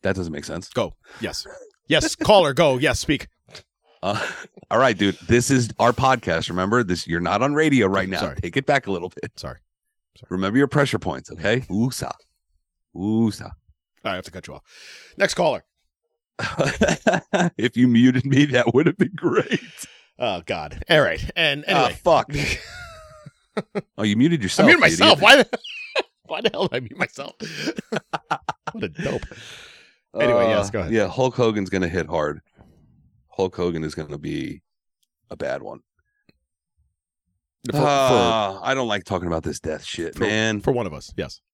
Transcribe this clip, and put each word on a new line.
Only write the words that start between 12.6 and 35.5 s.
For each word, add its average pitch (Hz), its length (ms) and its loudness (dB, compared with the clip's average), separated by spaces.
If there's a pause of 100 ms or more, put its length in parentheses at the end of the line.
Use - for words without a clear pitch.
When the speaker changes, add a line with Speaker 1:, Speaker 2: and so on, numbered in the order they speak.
Speaker 1:
Oosa. 107 560 0 (520)
Speaker 2:
I 101 120 -4
have 92 100 -10
to 90 60 -16
cut 90 160 -14
you 73 80 -16
off. - 60 -20 (560)
Next 294 160 0
caller. 156 300 0 (760)
Speaker 1:
<laughs> - 60 -6 (1120)
If 120 200 -2
you 123 100 6
muted 123 380 4
me, 139 200 4
that 123 280 2
would 147 140 4
have - 100 2
been - 180 0
great. - 440 0 (580)
Speaker 2:
Oh, 98 280 -4
God. 76 440 -8
All 156 120 6
right. 85 220 0 (120)
And 147 320 0
Speaker 1:
Ah, 131 180 2
Speaker 2:
anyway. - 180 -4
Speaker 1:
fuck. 156 340 4
Speaker 2:
<laughs> 147 40 -2 (1600)
Speaker 1:
Oh, 110 60 -4
you 104 140 2
muted 143 260 4
yourself, - 240 2
Speaker 2:
I 330 60 10
muted 262 260 4
Speaker 1:
you 226 60 4
idiot. 311 120 8
Speaker 2:
myself. 143 40 -2
Why 226 160 6
the, - 220 0 (300)
<laughs> - 360 -8
why - 160 -8
the - 100 0
hell 185 160 -2
did - 80 -6
I 131 60 -2
mute 120 160 -14
myself? - 420 -8
<laughs> - 1300 -8
What 220 100 -6
a 92 60 -4
dope. - 320 -6 (1000)
Anyway, 120 300 4
yes, 104 180 2
Speaker 1:
Uh, 98 40 -8
Speaker 2:
go 110 100 -4
ahead. 85 100 -4
Speaker 1:
yeah, 107 160 2
Hulk 127 280 0
Hogan's 107 340 0
gonna 92 180 0
hit 80 200 -4
hard. 76 340 -2 (880)
Hulk 92 260 -4
Hogan 85 300 -2
is 76 100 -8
gonna 73 220 -12
be 73 440 -10 (680)
a - 80 -14
bad 69 260 -6